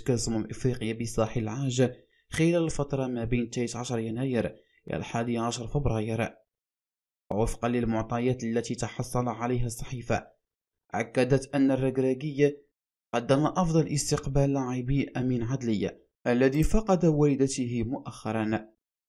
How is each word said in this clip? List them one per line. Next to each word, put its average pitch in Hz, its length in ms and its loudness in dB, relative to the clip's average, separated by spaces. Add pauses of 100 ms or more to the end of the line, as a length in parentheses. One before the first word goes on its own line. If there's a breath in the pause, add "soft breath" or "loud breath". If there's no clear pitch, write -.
كأس 123 220 0
أمم 113 220 -2
إفريقيا 120 420 -2
بساحل 113 480 -2
العاج 120 520 0 (380 soft breath)
خلال 165 340 2
الفترة 139 420 -2
ما 123 180 -4
بين 120 260 0
تسعة 120 300 -4
عشر 120 180 -4
يناير 113 580 -2 (320 soft breath)
إلى - 80 -4
الحادي 117 420 -2
عشر 117 280 -4
فبراير. 113 680 0 (960)
ووفقًا 113 380 0
للمعطيات 120 760 -2
التي 117 300 -2
تحصل 123 540 -4
عليها 123 380 -2
الصحيفة، 117 600 -4 (640)
أكدت 127 640 0
أن 135 160 4
الركراكي 131 840 2 (580)
قدم 147 320 4
أفضل 165 420 2
استقبال 139 640 0
لاعبي 127 640 0
أمين 127 260 0
عدلي 113 560 -2 (280)
الذي 131 360 4
فقد 190 420 4
والدته 135 760 2
مؤخرًا، 110 840 -4 (400)